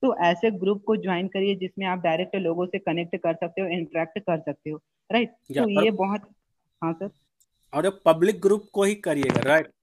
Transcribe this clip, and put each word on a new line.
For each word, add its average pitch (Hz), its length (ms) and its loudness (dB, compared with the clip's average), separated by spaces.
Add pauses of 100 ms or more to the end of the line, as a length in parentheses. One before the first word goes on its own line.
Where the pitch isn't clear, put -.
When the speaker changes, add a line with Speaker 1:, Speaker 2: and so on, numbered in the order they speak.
Speaker 1:
तो 254 160 2
ऐसे 180 340 2
group 196 360 -2
को 220 80 2
ज्वाइन 185 320 -2
करिए 196 280 0
जिसमें 185 300 -8
आप 185 140 -2
direct 170 360 -2
लोगों 180 300 0
से 185 140 -6
connect 170 360 -4
कर 170 180 -2
सकते 170 280 -6
हो, 190 60 -2
interact 165 520 -4
कर 175 200 -2
सकते 151 300 -8
हो, 151 120 -10 (300)
right? 226 200 0 (200)
Speaker 2:
या 135 120 0
Speaker 1:
तो 202 140 0
Speaker 2:
और 202 80 4
Speaker 1:
ये 220 60 4
बहुत, 196 300 -2 (600)
हाँ 165 100 -2
sir। 185 160 -8 (640)
Speaker 2:
और 156 120 -2
ये 190 60 2 (140)
public 175 360 4
group 202 320 2
को 202 100 2
ही 202 120 2
करिएगा, 143 460 0
right? 151 280 2 (140)